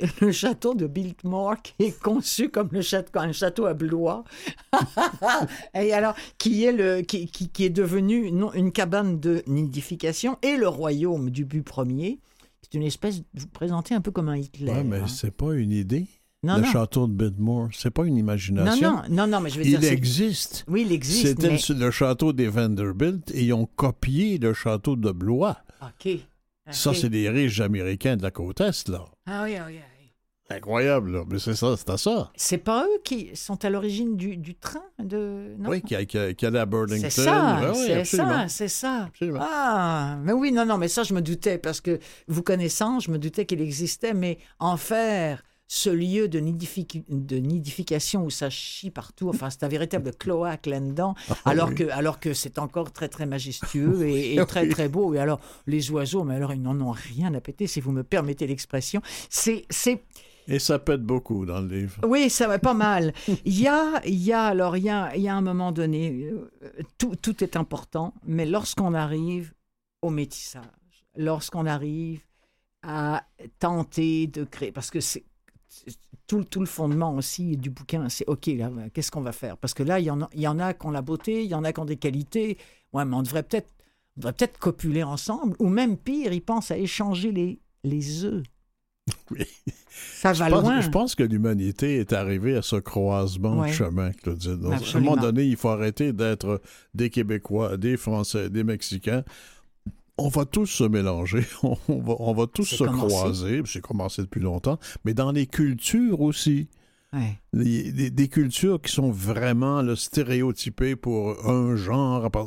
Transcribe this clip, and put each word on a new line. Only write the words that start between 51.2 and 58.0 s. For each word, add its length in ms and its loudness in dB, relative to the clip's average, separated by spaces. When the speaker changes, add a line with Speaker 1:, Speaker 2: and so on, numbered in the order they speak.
Speaker 2:
Ah, 40 0
Speaker 1:
alors 240 4
Speaker 2:
oui. 60 -2
Speaker 1:
que, 140 2
alors 300 -2
que 140 -2
c'est 240 -6
encore 340 -4
très, 160 -6
très 160 -8
majestueux 840 0
et, 280 0
Speaker 2:
<laughs> 20 6
Speaker 1:
et 100 6
très, 180 2
Speaker 2:
Oui. 40 2
Speaker 1:
très 220 2
beau. 240 2
Et 40 2
alors, 220 2
les 240 0
oiseaux, 320 0
mais 120 -2
alors, 180 -2
ils 80 -4
n'en 220 0
ont 80 0
rien 420 -4
à 80 -2
péter, 260 -6
si 140 -4
vous 120 -2
me 120 -2